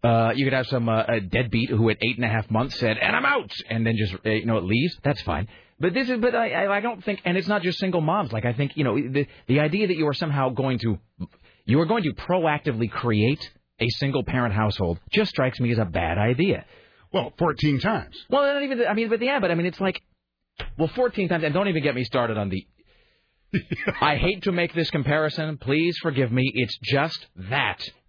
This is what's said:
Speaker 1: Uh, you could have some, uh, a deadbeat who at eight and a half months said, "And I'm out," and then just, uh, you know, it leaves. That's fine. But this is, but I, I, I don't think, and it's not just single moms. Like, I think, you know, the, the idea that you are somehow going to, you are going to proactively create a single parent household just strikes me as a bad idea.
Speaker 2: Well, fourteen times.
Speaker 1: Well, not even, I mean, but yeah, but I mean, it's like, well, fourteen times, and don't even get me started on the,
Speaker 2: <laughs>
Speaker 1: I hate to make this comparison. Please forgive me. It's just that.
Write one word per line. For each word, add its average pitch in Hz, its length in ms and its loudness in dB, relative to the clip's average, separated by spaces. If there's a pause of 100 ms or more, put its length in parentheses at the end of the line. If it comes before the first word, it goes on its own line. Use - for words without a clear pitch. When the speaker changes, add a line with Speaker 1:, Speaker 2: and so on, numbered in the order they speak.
Speaker 1:
Uh, 113 320 4
you 135 100 0
could 135 80 2
have 131 140 0
some, 117 200 0
uh, 110 200 2
a 117 120 2
deadbeat 113 500 0
who 113 200 4
at 107 120 2
eight 117 140 0
and 120 80 -2
a 120 60 0
half 110 200 0
months 110 300 0
said, 110 180 2
"And - 180 2
I'm - 100 0
out," 277 260 0 (180)
and 113 160 0
then 113 120 2
just, 101 160 0 (120)
uh, 110 40 2
you 107 160 0
know, 113 120 2
it 90 60 0
leaves. 120 400 0
That's 139 200 0
fine. 90 240 -2 (320)
But 175 140 0
this 254 160 0
is, 247 100 0
but 240 160 2
I, 233 160 0
I, 196 260 0
I - 20 0
don't 214 240 -6
think, 202 220 -4
and 180 120 2
it's 185 120 -2
not 208 140 0
just 175 160 -2
single 180 220 0
moms. 165 300 0
Like, 110 140 -2
I 120 80 0
think, 139 240 -2
you 151 80 0
know, 110 100 2
the, 135 320 0 (200)
the 135 120 4
idea 180 280 2
that 180 100 0
you 156 100 2
are 143 60 0
somehow 143 360 0
going 131 300 -2
to, 110 200 0 (680)
you 135 160 4
are 170 40 2
going 214 180 0
to 147 100 -2
proactively 147 760 0
create 117 600 0 (280)
a 117 80 0 (120)
single 139 240 0
parent 120 300 0
household 98 460 0 (120)
just 208 200 2
strikes 131 280 0
me 120 120 2
as 113 80 2
a 107 60 2
bad 85 320 -2
idea. 123 460 2 (480)
Speaker 2:
Well, 180 260 -2
fourteen 147 440 2
times. 190 340 -2 (140)
Speaker 1:
Well, 277 120 4 (120)
not 285 100 -2
even, 262 240 0
I 208 60 0
mean, 226 160 0
but 220 120 0
yeah, 269 200 0
but 180 100 2
I 165 40 2
mean, 170 100 0
it's 180 160 -4
like, 190 200 -2 (760)
well, 233 100 2
fourteen 240 400 0
times, 165 160 0
and 151 100 0
don't 196 140 2
even 156 160 0
get 147 100 2
me 123 120 -2
started 117 320 0
on 101 120 -2
the, 92 160 -4 (880)
Speaker 2:
<laughs> - 80 0 (400)
Speaker 1:
I 147 160 2
hate 185 260 0
to 196 80 0
make 175 220 0
this 165 180 0
comparison. 151 680 0
Please 160 440 0
forgive 131 320 0
me. 127 200 2
It's 120 300 -2
just 139 420 0 (240)
that. 123 300 -2 (300)